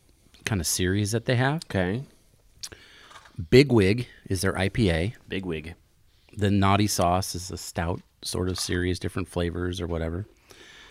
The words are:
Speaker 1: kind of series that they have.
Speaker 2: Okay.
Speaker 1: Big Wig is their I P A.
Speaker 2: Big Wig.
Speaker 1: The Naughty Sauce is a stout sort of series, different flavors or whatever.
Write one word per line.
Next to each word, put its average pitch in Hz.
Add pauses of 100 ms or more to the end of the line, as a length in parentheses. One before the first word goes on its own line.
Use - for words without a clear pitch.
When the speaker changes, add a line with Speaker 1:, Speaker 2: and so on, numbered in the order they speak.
(460)
Speaker 1:
kind 98
of 80
series 98
that 113
they 127
have. 139
Speaker 2:
Okay. 98 (1500)
Speaker 1:
Big 135
Wig 113 (200)
is 92
their 87
I 95
P 107
A. 85 (140)
Speaker 2:
Big 95
Wig. 80 (600)
Speaker 1:
The 101
Naughty 101
Sauce 92
is 90
a 90
stout - (200)
sort 90
of 90
series, 90
different 90
flavors 87
or 85
whatever. 82 (640)